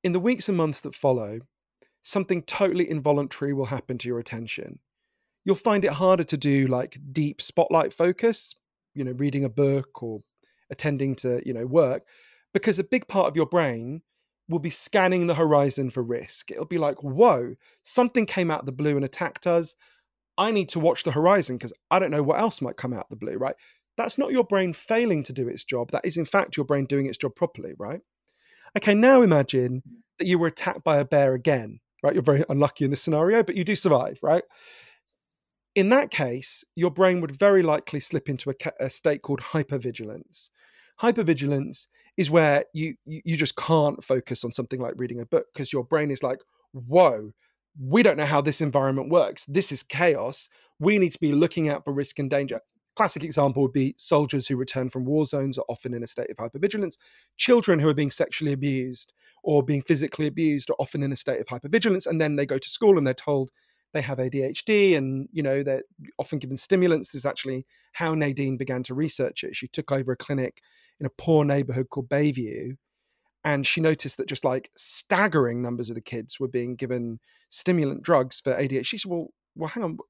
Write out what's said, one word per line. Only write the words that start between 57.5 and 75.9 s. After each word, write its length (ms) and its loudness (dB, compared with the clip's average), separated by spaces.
who 100 6
are 40 4
being 160 0
sexually 440 -2
abused 580 -4
or 180 4
being 200 0
physically 460 0
abused 420 0
are 100 0
often 240 -4
in 80 -2
a 60 -6
state 240 -4
of 60 -8
hypervigilance, 600 0
and 140 0
then 160 2
they 80 2
go 120 -2
to 120 -6
school 280 4
and 80 2
they're 80 2
told 380 -4
they 100 -2
have 180 -6
A 100 -2
D 140 -2
H 200 -6
D 320 4
and, 380 -2
you 100 -4
know, 180 0
they're 220 -2
often 220 -6
given 160 -8
stimulants. 560 2
This 80 -8
is 60 -8
actually 400 -6
how 220 -2
Nadine 420 -2
began 280 -6
to 100 -8
research 500 -4
it. 140 -10
She 100 -10
took 240 -8
over 220 -2
a 40 -6
clinic 440 -6
in 60 -8
a 40 -4
poor 340 2
neighborhood 460 0
called 180 -8
Bayview, 720 -2
and 240 0
she 140 0
noticed 360 0
that 100 -6
just, 180 -8
like, 320 -2
staggering 840 0
numbers 280 -6
of 60 -8